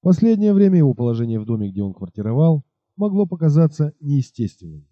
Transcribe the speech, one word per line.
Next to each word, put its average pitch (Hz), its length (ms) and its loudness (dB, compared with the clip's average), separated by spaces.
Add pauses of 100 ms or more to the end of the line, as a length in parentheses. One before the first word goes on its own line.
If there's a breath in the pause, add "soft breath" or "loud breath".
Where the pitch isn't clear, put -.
В - 60 -4
последнее 208 460 2
время 196 240 4
его 147 160 4
положение 117 480 -4
в 107 60 -10
доме, 110 240 -4
где 98 120 -6
он 98 120 -6
квартировал, 120 680 -2 (320)
могло 202 300 -2
показаться 156 760 0
неестественным. 107 920 -6